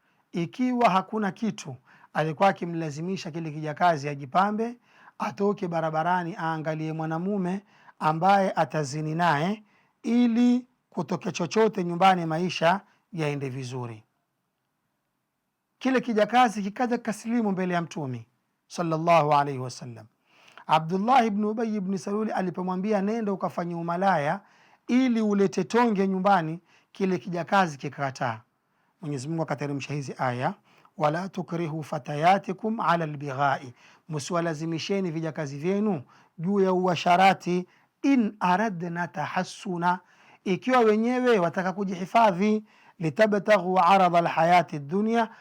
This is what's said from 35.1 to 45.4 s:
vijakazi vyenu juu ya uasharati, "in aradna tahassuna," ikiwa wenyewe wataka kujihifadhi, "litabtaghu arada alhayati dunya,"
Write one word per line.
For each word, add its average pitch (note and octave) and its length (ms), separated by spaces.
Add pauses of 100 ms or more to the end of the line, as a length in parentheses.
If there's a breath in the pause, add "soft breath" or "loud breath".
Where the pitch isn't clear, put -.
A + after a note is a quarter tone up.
vijakazi D#3 480
vyenu F#3+ 440 (360 soft breath)
juu G3 220
ya F#3+ 120
uasharati, F3+ 960 (360 soft breath)
"in C4 380
aradna F3+ 680
tahassuna," F3 920 (440 soft breath)
ikiwa G#3+ 360
wenyewe A#3 580
wataka F3+ 340
kujihifadhi, G3+ 920 (340 soft breath)
"litabtaghu F#3 800
arada F3+ 400
alhayati E3+ 600
dunya," G#3+ 500 (120 loud breath)